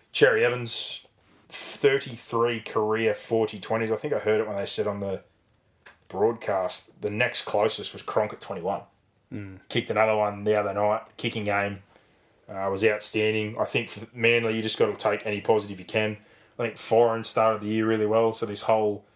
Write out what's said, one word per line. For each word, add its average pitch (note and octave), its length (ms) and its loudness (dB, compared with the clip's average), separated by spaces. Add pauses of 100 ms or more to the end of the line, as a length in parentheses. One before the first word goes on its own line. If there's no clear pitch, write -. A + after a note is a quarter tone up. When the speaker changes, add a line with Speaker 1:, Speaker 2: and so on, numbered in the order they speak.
(120)
Speaker 1:
Cherry A#2+ 340 6
Evans, - 600 -4 (420)
thirty-three A#2+ 1120 0
career G#2+ 540 0
forty A2 440 0
twenties. A2+ 320 -2
I A2+ 40 2
think C#3+ 180 -4
I G#2+ 60 0
heard G#2+ 200 2
it A2 80 -2
when G#2 100 -6
they G2 100 -4
said G#2+ 180 -2
on G2+ 140 -2
the G2 240 -6 (840)
broadcast, G2 840 -2 (100)
the G#2 80 -4
next A#2 340 -2
closest G#2 500 0
was F#2+ 80 -12
Cronk - 320 -2
at - 80 -16
twenty-one. F#2 400 -6 (500)
Speaker 2:
Mm. G2 280 -12 (100)
Speaker 1:
Kicked A#2 200 -2
another A2 260 4
one G#2 280 0
the G#2+ 120 4
other G2+ 180 0
night, G#2 280 2 (160)
kicking A2+ 280 -4
game, G2+ 340 0 (680)
uh, G2 240 -4
was G2 120 0
outstanding. G#2+ 760 0
I G#2+ 60 0
think A#2 240 -4
for A2 240 -10
Manly, A#2 420 2
you A2+ 60 0
just A2 160 -2
gotta G#2 180 2
take G#2+ 300 -2
any G#2 160 -4
positive G2+ 380 0
you F#2 60 -16
can. G#2+ 320 -2 (420)
I A#2+ 40 -2
think A2+ 120 -6
Foran A2+ 500 4
started A2 360 2
the G#2 60 -6
year A2 200 2
really A2 180 2
well, A2+ 280 4
so A2+ 120 -6
this G#2 180 -6
whole G#2+ 400 2 (120)